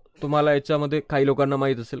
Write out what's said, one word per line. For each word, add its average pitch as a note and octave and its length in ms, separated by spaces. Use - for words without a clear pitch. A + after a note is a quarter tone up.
तुम्हाला D3 320
याच्यामध्ये D3 460
काही C#3 260
लोकांना C#3 300
माहीत C#3 200
असेल, A#2+ 240